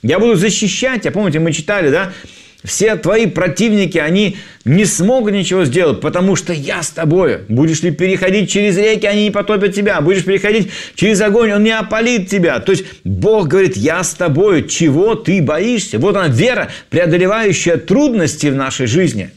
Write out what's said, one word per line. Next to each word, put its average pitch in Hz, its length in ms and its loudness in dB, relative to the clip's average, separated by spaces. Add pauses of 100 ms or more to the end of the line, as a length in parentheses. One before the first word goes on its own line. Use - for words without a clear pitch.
я 147 160 2
буду 226 160 4
защищать 214 640 -2
тебя». 147 100 -4
Помните, 180 280 -2
мы 165 120 0
читали, 165 380 0
да? 190 240 0 (500)
«Все 214 320 0
твои 208 300 0
противники, 185 720 0
они 170 400 0 (260)
не 170 220 4
смогут 208 480 0
ничего 185 320 0
сделать, 147 340 0
потому 175 380 0
что - 160 -6
я 165 280 -6
с 151 100 -8
тобою. 160 580 0
Будешь 151 340 0
ли 175 80 0
переходить 185 580 0
через 202 280 0
реки, 208 280 0
они 208 200 0
не 208 60 0
потопят 202 440 -2
тебя. 202 240 0
Будешь 175 240 2
переходить 196 480 0 (240)
через 202 240 2
огонь, 214 320 2
он 208 120 2
не 220 140 2
опалит 220 520 -2
тебя». 170 320 0
То 196 100 0
есть 190 140 0 (180)
Бог 165 460 0
говорит: 185 260 2
«Я 175 260 -2
с - 120 -6
тобою, 170 520 2
чего 170 500 2
ты 190 260 0
боишься?» 165 580 -2
Вот 185 160 0
она, 180 140 0
вера, 175 400 0 (200)
преодолевающая 180 840 2
трудности 214 720 0
в 135 80 0
нашей 135 320 -2
жизни. 117 480 0